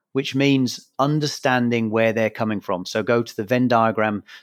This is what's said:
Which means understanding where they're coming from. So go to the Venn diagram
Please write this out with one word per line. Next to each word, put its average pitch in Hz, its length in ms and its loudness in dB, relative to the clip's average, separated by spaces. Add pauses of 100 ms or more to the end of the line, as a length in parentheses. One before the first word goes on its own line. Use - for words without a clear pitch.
(120)
Which 135 220 -4
means 135 540 2 (100)
understanding 127 920 0
where 113 220 2
they're 110 180 0
coming 107 300 -4
from. 90 240 -6
So - 200 -2
go 120 180 2
to - 140 -14
the 107 80 -4
Venn 123 240 0
diagram 110 560 0 (180)